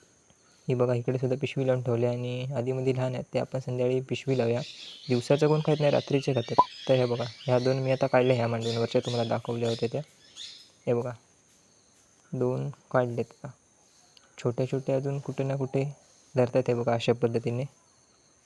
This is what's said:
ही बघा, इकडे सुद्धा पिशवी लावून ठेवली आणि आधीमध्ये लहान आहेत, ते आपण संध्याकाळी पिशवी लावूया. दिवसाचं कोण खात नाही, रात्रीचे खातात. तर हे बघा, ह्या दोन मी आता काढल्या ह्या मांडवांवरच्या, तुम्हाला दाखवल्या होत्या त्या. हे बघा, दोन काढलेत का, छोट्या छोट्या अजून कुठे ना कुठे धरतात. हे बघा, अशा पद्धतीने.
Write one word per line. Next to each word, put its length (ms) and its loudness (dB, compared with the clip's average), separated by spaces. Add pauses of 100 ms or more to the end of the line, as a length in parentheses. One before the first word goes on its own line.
(680)
ही 60 0
बघा, 200 2
इकडे 240 0
सुद्धा 220 0
पिशवी 260 -2
लावून 160 2
ठेवली 240 0
आणि 500 -4
आधीमध्ये 400 0
लहान 180 -2
आहेत, 100 -6 (100)
ते 40 0
आपण 220 -4
संध्याकाळी 400 0
पिशवी 380 -2
लावूया. 220 2 (480)
दिवसाचं 400 4
कोण 180 4
खात 140 2
नाही, 120 4
रात्रीचे 420 0
खातात. 220 -2 (320)
तर 60 6
हे 120 4
बघा, 180 -2 (200)
ह्या 140 4
दोन 200 2
मी 120 0
आता 160 2
काढल्या 300 4
ह्या 120 0
मांडवांवरच्या, 580 0
तुम्हाला 220 -2
दाखवल्या 400 -2
होत्या 240 0
त्या. 80 -4 (840)
हे 80 2
बघा, 180 -2 (1200)
दोन 360 -2 (220)
काढलेत 420 0 (100)
का, 60 -14 (880)
छोट्या 340 -2
छोट्या 240 -2
अजून 220 -4
कुठे 260 -6
ना 120 -2
कुठे 280 -2 (500)
धरतात. 340 4
हे 60 2
बघा, 200 0
अशा 180 2
पद्धतीने. 520 -2 (800)